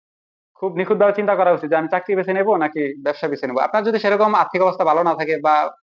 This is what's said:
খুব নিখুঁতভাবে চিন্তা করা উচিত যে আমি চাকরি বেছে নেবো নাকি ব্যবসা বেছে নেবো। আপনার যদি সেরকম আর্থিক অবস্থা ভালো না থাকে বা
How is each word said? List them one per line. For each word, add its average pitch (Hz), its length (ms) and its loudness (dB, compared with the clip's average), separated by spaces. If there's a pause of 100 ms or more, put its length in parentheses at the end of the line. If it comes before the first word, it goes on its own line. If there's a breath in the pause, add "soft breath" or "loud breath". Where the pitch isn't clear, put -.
(540)
খুব 190 220 -6
নিখুঁতভাবে 196 360 2
চিন্তা 202 240 0
করা 180 160 4
উচিত 156 180 -2
যে 165 60 2
আমি 160 140 -2
চাকরি 185 260 -2
বেছে 185 160 -2
নেবো 196 240 2
নাকি 147 460 -4
ব্যবসা 147 260 -4
বেছে 143 180 -4
নেবো। 127 140 -2
আপনার 202 240 0
যদি 220 140 0
সেরকম 208 360 2
আর্থিক 180 280 0
অবস্থা 185 220 0
ভালো 160 180 2
না 165 120 0
থাকে 151 240 -4
বা 151 320 0 (200)